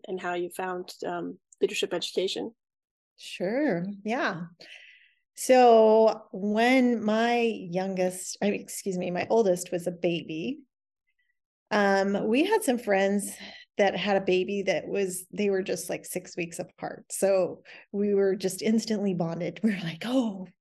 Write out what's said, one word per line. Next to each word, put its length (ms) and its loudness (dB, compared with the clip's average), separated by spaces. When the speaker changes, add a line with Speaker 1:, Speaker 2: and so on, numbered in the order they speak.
Speaker 1:
and 120 -6
how 140 -6
you 160 -4
found, 440 -8
um, 300 -8
leadership 320 -2
education? 600 -4
Speaker 2:
Sure. 680 -2
Yeah. 380 -4
So 960 6
when 720 4
my 360 2
youngest, 1040 -2
I 100 2
mean, 100 -4
excuse 360 -6
me, 140 -4
my 180 -4
oldest 420 2
was 160 -4
a 40 -4
baby, 680 -4
um, 580 2
we 160 2
had 200 2
some 140 0
friends 540 0
that 180 4
had 220 0
a 40 2
baby 420 0
that 240 -2
was, 440 -4
they 180 0
were 140 0
just, 260 -6
like, 160 -8
six 300 -10
weeks 240 -8
apart. 500 -10
So 520 0
we 200 0
were 220 2
just 260 -6
instantly 520 0
bonded. 500 -6
We 80 2
were 120 -4
like, 220 -8
"Oh, 420 -2